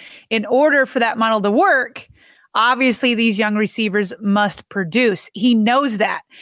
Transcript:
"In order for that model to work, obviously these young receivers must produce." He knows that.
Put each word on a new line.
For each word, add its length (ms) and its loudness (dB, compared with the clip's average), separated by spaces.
"In 160 -2
order 400 2
for 140 -4
that 180 -2
model 240 0
to 80 0
work, 580 0
obviously 600 2
these 240 0
young 180 0
receivers 640 -2
must 500 -2
produce." 640 -2
He 200 2
knows 440 0
that. 240 -4